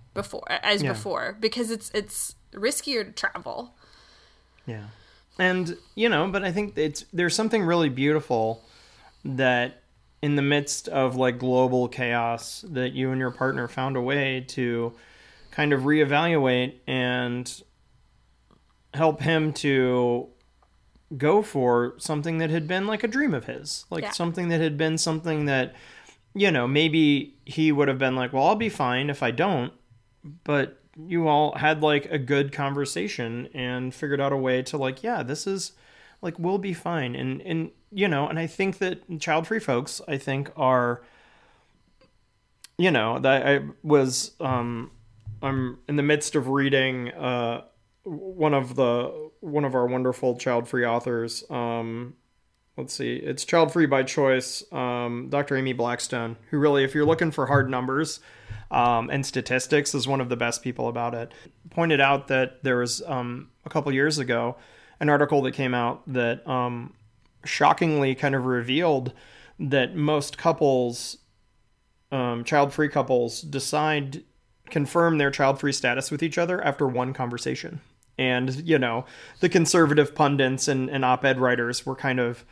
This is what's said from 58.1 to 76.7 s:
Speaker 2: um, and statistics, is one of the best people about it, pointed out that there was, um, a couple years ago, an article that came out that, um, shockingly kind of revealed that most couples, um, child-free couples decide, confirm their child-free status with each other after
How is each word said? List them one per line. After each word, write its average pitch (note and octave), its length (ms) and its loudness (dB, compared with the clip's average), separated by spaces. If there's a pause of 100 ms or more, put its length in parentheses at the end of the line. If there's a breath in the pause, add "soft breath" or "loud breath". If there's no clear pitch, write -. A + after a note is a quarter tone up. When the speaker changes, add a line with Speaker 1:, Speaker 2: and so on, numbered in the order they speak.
Speaker 2:
um, A#2+ 400 4
and C#3 140 -2
statistics, C3+ 680 0
is C3 140 -2
one C3+ 120 0
of B2 80 -4
the A#2+ 80 -2
best A#2 260 -2
people B2 260 -4
about A#2+ 260 -4
it, A#2 160 -8 (400 loud breath)
pointed E3 300 2
out C#3 280 4
that C3 360 0
there B2+ 140 4
was, A#2+ 280 -2
um, B2 420 -6 (160)
a - 60 -14
couple C#3+ 220 -2
years D3 260 2
ago, A#2+ 380 0 (420 loud breath)
an D3 100 0
article D3 340 4
that C3 100 -2
came C3 220 -2
out A#2+ 280 0 (100)
that, A#2+ 360 0
um, B2 440 -4 (540)
shockingly D3 680 4
kind C#3 200 0
of B2+ 120 0
revealed B2+ 640 0 (460 loud breath)
that C3+ 360 0
most D3 440 0
couples, C3 800 0 (920)
um, A#2+ 320 -2
child-free C#3+ 440 2
couples B2 540 0
decide, D3 800 -2 (480)
confirm E3 480 2
their C#3 120 2
child-free C#3 420 2
status C3 380 -2
with D3+ 120 -4
each E3 160 -2
other F3 240 0
after C#3+ 240 0